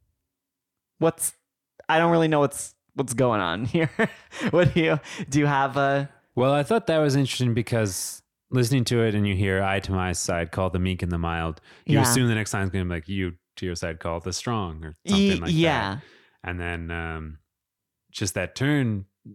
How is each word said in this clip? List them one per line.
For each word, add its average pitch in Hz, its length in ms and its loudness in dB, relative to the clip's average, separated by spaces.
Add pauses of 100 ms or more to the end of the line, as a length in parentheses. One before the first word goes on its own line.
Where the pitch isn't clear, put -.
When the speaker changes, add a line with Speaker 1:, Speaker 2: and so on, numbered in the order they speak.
(1000)
Speaker 1:
What's, - 340 0 (540)
I 160 120 4
don't 170 120 4
really 165 160 4
know 156 140 4
what's, - 340 -2 (200)
what's 127 180 0
going 117 280 4
on 90 240 -2
<laughs> - 0 -
here. 160 240 0 (640)
What 175 220 4
do 175 80 2
you, 160 180 2 (300)
do 139 100 2
you 147 60 4
have 139 320 2
a 139 320 0 (260)
Speaker 2:
Well, 131 180 2
I 143 100 2
thought 226 240 0
that 160 120 2
was 143 160 2
interesting 127 380 0
because 110 680 -2 (300)
listening 127 340 2
to 120 180 2
it 107 120 2
and 104 120 2
you 98 80 0
hear, 95 280 2
"I 98 180 0
to 92 120 -6
my 92 180 0
side 85 400 -2
call 95 180 0
the 90 100 -2
meek 90 220 -2
and 87 100 -4
the 85 60 -2
mild," 82 420 -4 (260)
you 147 100 2
Speaker 1:
Yeah. 135 80 6
Speaker 2:
assume 123 240 4
the 113 80 2
next 107 180 -4
line's 98 180 -2
gonna 92 140 -2
be 90 60 -4
like, 82 180 -8
"You 95 240 -4 (240)
to - 80 -8
your 87 100 -6
side 82 240 -8
call 85 200 -6
the 90 140 -8
strong," 90 520 -4
or 76 80 -12 (120)
Speaker 1:
Ye-, 196 260 4
Speaker 2:
something 190 160 -2
like 175 80 0
Speaker 1:
yeah. 131 400 0
Speaker 2:
that. 143 80 -10 (460)
And 90 100 -6
then, 85 320 -6
um, 80 460 -8 (760)
just - 240 -4
that 90 200 -4
turn, 131 500 0 (300)